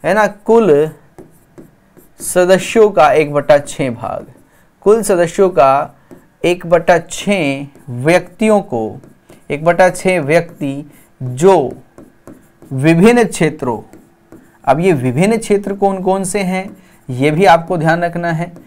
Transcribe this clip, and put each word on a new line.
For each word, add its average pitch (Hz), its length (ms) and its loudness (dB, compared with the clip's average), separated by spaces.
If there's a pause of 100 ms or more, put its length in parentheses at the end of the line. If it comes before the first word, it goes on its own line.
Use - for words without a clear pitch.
है 165 100 -2
ना, 208 120 0
कुल 190 640 2 (1300)
सदस्यों 185 680 2
का 156 220 4
एक 147 200 0
बट्टा 143 260 4
छः 143 320 -6
भाग, - 360 -10 (540)
कुल 214 220 2
सदस्यों 185 460 0
का 143 480 0 (480)
एक 180 220 -2
बट्टा 170 320 2
छः 156 680 -4 (240)
व्यक्तियों 180 680 0
को, 202 400 -8 (500)
एक 147 140 -6
बट्टा 175 260 2
छः 185 300 -2
व्यक्ति 147 720 -4 (300)
जो 135 500 2 (1000)
विभिन्न 170 520 4
क्षेत्रों, 123 720 -4 (680)
अब 135 160 2
ये 185 120 2
विभिन्न 151 460 0
क्षेत्र 202 360 -2
कौन 196 280 -2
कौन 190 220 -2
से 190 140 -4
हैं, 190 380 -6 (340)
ये 131 200 -2
भी 156 140 0
आपको 170 320 2
ध्यान 165 280 0
रखना 170 280 -4
है, 170 200 -6 (140)